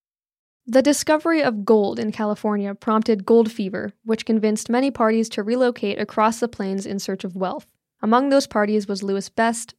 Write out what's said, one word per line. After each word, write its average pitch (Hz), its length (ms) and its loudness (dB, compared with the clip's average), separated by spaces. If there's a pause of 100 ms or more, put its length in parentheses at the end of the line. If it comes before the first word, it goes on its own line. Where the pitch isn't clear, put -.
(680)
The 254 140 4
discovery 311 600 2
of 214 240 -2
gold 220 320 4
in 220 120 -4
California 208 640 -4
prompted 220 520 0
gold 226 260 4
fever, 202 400 -6 (100)
which 220 220 -4
convinced 214 460 0
many 262 200 2
parties 226 380 2
to - 140 -6
relocate 240 580 -2
across 220 400 0
the 233 80 -2
plains 196 380 -6
in 196 120 -6
search 190 240 -8
of 185 140 -10
wealth. 185 300 -6 (340)
Among 247 300 2
those 277 160 4
parties 208 420 0
was 196 140 -6
Lewis 196 260 -4
Best, 233 500 -2